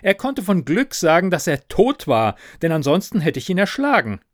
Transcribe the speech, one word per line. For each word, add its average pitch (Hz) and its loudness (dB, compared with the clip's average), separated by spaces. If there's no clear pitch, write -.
Er 196 2
konnte 262 -6
von 185 0
Glück 180 -2
sagen, 175 2
dass 165 -2
er 147 -4
tot - 0
war, 113 0
denn 165 0
ansonsten 160 0
hätte 156 -2
ich 127 -10
ihn 185 0
erschlagen. 196 0